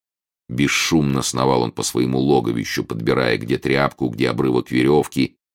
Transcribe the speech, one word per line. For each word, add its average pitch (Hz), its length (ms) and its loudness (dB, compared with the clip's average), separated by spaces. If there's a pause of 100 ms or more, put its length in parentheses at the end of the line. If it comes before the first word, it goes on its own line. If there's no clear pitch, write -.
(480)
Бесшумно 67 760 0
сновал 64 400 0
он 57 100 -2
по 55 120 -8
своему 64 360 -2
логовищу, 60 640 0
подбирая 58 540 0
где 57 220 -4
тряпку, 65 500 0
где 62 200 -2
обрывок 62 420 -2
веревки, 65 680 0 (180)